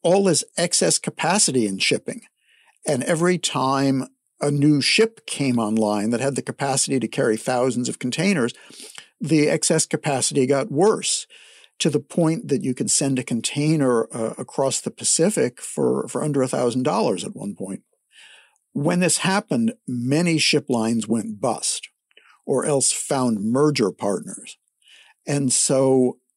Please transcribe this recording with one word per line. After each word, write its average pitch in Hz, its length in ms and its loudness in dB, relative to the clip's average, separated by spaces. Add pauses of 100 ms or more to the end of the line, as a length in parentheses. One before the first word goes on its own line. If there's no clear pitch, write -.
all 185 220 4
this 185 200 2 (140)
excess 175 400 0
capacity 151 720 0
in 98 100 -4
shipping. - 440 -4 (640)
And 139 160 0
every 175 340 0
time 135 720 0 (340)
a 143 80 0
new 143 320 4
ship - 440 0
came 127 340 -2
online 107 520 0
that 117 80 0
had 135 160 -2
the 123 60 -2
capacity 139 580 -2
to - 80 -2
carry 120 300 0
thousands 127 520 -2
of - 100 -10
containers, 151 540 0 (640)
the 151 300 2
excess 160 360 0
capacity 139 600 -2
got 131 260 0
worse, 190 560 0 (520)
to 170 100 2
the 143 100 2
point 165 480 0
that 135 160 0
you 127 100 -2
could 117 160 -4
send 135 300 0
a 120 40 -4
container, 131 880 0
uh, 117 240 -4
across 135 440 -2
the - 100 -6
Pacific 139 720 0
for, 127 460 -2
for - 160 -4
under 143 180 0
a 131 60 2
thousand 127 360 0
dollars 151 400 0
at - 120 -10
one 101 200 -10
point. 95 260 -10 (920)
When 170 260 0
this 180 200 2
happened, 156 540 0 (140)
many 143 500 0
ship 139 320 0
lines 113 380 0
went 110 320 -4
bust - 500 -4 (560)
or 135 200 -2
else 139 260 2
found 123 500 -2
merger 127 500 2
partners. - 680 -6 (680)
And 143 260 0
so 131 680 2 (180)